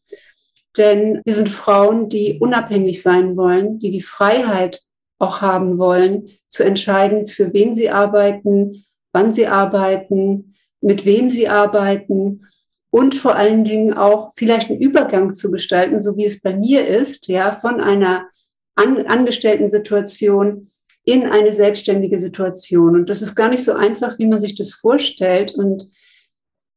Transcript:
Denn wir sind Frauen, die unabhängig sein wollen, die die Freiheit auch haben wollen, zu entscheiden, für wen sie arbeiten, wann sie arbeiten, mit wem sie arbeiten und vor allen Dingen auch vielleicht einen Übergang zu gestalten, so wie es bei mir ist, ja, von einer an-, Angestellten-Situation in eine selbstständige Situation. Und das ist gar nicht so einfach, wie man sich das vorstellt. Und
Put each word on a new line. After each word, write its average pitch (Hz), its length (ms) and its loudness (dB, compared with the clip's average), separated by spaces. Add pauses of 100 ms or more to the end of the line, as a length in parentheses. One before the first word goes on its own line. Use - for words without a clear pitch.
(800)
Denn 208 460 2
wir 220 100 -2
sind 214 140 0
Frauen, 208 600 0
die 208 320 -4
unabhängig 214 640 -2
sein 180 340 2
wollen, 190 440 0
die 202 100 -4
die 190 100 -6
Freiheit 202 800 -2 (360)
auch 185 240 -4
haben 185 360 0
wollen, 185 500 0 (200)
zu - 140 -4
entscheiden, 202 640 0
für 185 260 -2
wen 220 220 2
sie 220 160 0
arbeiten, 202 920 0 (280)
wann 208 200 2
sie 220 140 2
arbeiten, 196 1080 -2 (260)
mit 202 240 0
wem 226 260 2
sie 233 180 -2
arbeiten 202 1000 0 (440)
und 262 240 2
vor 262 220 0
allen 214 280 2
Dingen 214 300 0
auch 208 400 0
vielleicht 226 360 0
einen - 100 -4
Übergang 240 540 2
zu 196 160 -6
gestalten, 185 500 -2
so 196 160 -4
wie 208 80 -4
es 208 160 -4
bei 190 140 -4
mir 233 320 2
ist, 233 420 -4
ja, 190 240 0
von 240 280 -4
einer 190 460 0 (480)
an-, 226 320 0
Angestellten-Situation 208 1600 0 (360)
in 247 220 2
eine 208 260 2
selbstständige 202 680 0
Situation. 180 760 0
Und 175 160 2
das 202 120 -4
ist 208 120 -10
gar 220 140 2
nicht 247 160 -2
so 226 80 0
einfach, 220 460 -2
wie 226 80 0
man 214 140 2
sich 208 140 -6
das - 180 -10
vorstellt. 208 840 -2
Und 196 340 -4 (880)